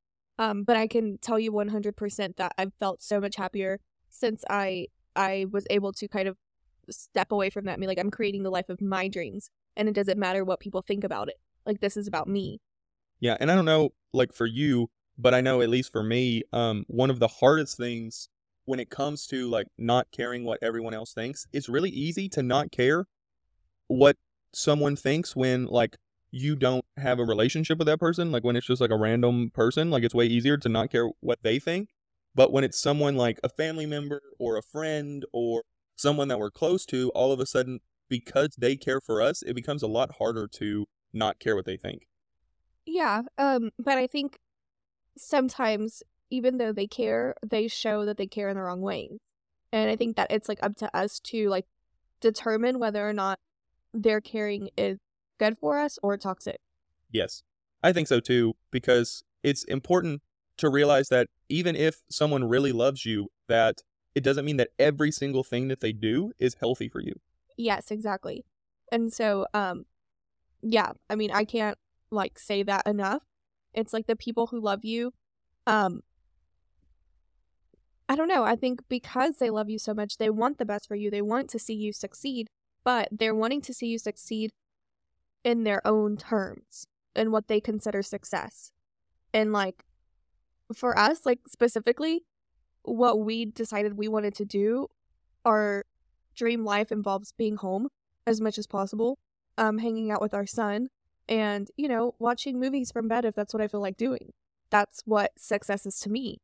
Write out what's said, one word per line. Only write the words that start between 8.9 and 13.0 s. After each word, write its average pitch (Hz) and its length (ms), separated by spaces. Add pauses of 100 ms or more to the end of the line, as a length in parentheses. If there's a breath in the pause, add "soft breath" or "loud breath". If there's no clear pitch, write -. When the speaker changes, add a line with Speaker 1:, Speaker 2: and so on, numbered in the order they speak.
Speaker 1:
dreams, 180 420 (260)
and 214 120
it 208 60
doesn't 202 240
matter 190 260
what 185 140
people 190 240
think 202 220
about 110 240
it. - 80 (300)
Like, 208 140
this 196 160
is 208 120
about 202 200
me." 196 320 (600)